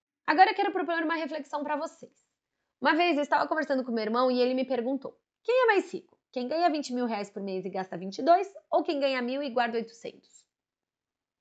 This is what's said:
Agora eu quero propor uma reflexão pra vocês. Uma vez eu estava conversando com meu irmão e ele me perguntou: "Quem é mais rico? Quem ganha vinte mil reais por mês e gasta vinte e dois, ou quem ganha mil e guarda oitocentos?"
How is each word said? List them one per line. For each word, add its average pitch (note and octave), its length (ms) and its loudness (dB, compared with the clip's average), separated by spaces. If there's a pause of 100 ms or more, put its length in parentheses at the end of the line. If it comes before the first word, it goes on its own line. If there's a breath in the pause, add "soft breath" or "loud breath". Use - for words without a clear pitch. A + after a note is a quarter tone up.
(260)
Agora F4 240 8
eu - 40 0
quero G4+ 180 0
propor E4+ 300 -2
uma D#4+ 140 -2
reflexão D4+ 480 -6
pra D4 120 -2
vocês. - 360 -10 (680)
Uma D4+ 140 2
vez E4+ 220 2
eu D4 60 0
estava D4 260 2
conversando C#4+ 360 -2
com B3+ 80 -6
meu A3+ 120 -2
irmão A#3+ 260 2
e B3 100 2
ele B3 140 2
me C4 100 0
perguntou: C4 540 -4 (240)
"Quem B4+ 220 2
é - 20 4
mais G4 260 2
rico? - 260 -14 (140)
Quem B3 140 -4
ganha E4 240 2
vinte C#4+ 220 -4
mil B3 140 -2
reais G#3 220 -4
por G3+ 140 -10
mês F#3+ 220 -6
e G3 40 -6
gasta F#3 300 -6
vinte F#3+ 200 -10
e B3 40 -4
dois, F4+ 260 4 (220)
ou F4 120 2
quem D4 180 -2
ganha C4+ 200 0
mil B3+ 220 -4
e C#4+ 80 -4
guarda A#3 260 -2
oitocentos?" - 640 -12 (1000)